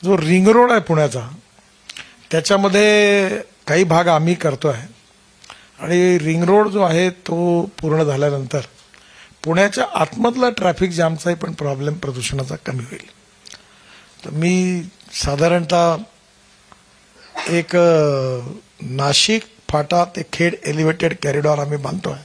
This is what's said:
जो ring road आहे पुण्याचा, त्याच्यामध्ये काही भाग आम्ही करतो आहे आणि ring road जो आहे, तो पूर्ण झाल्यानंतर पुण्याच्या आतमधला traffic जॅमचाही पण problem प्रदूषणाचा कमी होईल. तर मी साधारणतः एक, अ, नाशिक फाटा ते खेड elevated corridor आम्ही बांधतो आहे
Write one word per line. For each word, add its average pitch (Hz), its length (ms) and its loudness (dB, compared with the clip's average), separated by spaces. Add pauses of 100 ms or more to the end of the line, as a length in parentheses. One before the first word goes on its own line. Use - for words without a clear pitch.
जो 185 140 2
ring 180 300 4
road 240 240 6
आहे 226 80 4
पुण्याचा, 147 480 -2 (1040)
त्याच्यामध्ये 202 960 2 (380)
काही 170 160 2
भाग 170 240 2
आम्ही 165 260 2
करतो 156 340 -2
आहे 120 200 -4 (920)
आणि 175 400 2
ring 160 240 0
road 208 240 4
जो 202 140 -2
आहे, 180 280 2
तो 170 600 -2 (120)
पूर्ण 156 220 2
झाल्यानंतर 143 560 -2 (840)
पुण्याच्या 196 500 0
आतमधला 240 560 0
traffic 180 420 -2
जॅमचाही 165 440 -2
पण 165 160 -8
problem 143 420 -6
प्रदूषणाचा 135 640 -6
कमी 131 280 -8
होईल. - 240 -16 (1160)
तर - 40 -12
मी 180 520 0 (320)
साधारणतः 170 840 0 (1500)
एक, 170 260 -2
अ, 147 640 2 (420)
नाशिक 139 640 0 (260)
फाटा 175 360 0
ते 180 160 -12 (120)
खेड 170 220 0 (100)
elevated 156 480 0
corridor 147 460 0
आम्ही 147 180 -4
बांधतो 120 320 -6
आहे 139 160 -12